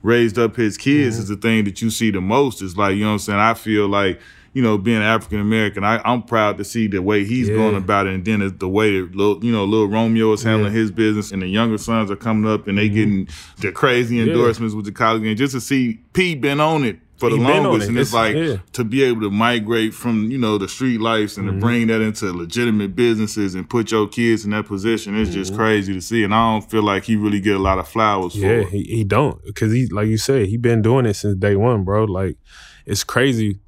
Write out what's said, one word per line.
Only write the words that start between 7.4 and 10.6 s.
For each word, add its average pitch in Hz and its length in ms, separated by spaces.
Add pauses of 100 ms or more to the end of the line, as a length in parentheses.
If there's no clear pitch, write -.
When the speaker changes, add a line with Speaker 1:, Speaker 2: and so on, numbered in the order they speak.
Speaker 2:
Yeah. 107 60
Speaker 1:
going 107 200
about 98 300
it, 95 80
and 92 100
then 107 160
the, 98 80
the 92 200
way 101 340
that 90 120
Lil, 98 300
you 120 80
know, 101 140
Lil 107 220
Romeo 113 440
is 107 100
handling 107 300